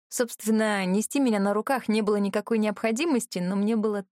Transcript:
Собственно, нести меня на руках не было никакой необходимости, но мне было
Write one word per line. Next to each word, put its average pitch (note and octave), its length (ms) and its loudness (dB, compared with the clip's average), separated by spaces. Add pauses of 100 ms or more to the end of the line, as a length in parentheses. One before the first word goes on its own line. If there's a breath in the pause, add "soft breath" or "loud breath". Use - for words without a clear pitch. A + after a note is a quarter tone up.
Собственно, G#3+ 760 0
нести G#3 340 0
меня A#3 200 2
на G3+ 140 2
руках A3+ 360 -2
не G#3+ 120 2
было G#3 160 2
никакой G3+ 420 0
необходимости, A3+ 800 -2
но F3+ 160 -2
мне G#3 200 0
было G#3 360 -2